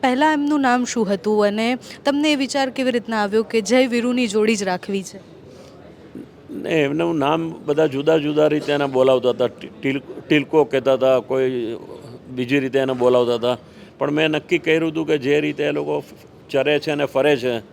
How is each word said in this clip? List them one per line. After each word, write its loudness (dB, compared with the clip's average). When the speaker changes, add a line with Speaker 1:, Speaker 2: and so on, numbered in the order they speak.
Speaker 1:
પહેલાં 2
એમનું 0
નામ 2
શું -2
હતું 2
અને 0
તમને 2
એ 2
વિચાર -2
કેવી -2
રીતના -2
આવ્યો 0
કે -2
જય 4
વીરુની 0
જોડી 2
જ -6
રાખવી -4
છે? -16
Speaker 2:
ને 0
એમનું 0
નામ 0
બધા 2
જુદા 2
જુદા 2
રીતે 0
એને 0
બોલાવતા 4
હતા. 0
ટિલ-, -6
ટિલકો 2
કહેતા 0
હતા, 4
કોઈ -2
બીજી -2
રીતે -2
એને 0
બોલાવતા 2
હતા. -2
પણ -2
મેં 2
નક્કી -2
કર્યું 0
હતું -4
કે 0
જે 0
રીતે -4
એ -2
લોકો -4
ફ-, -20
ચરે 2
છે -4
અને -2
ફરે 2
છે, -2
Speaker 1:
હમ. -6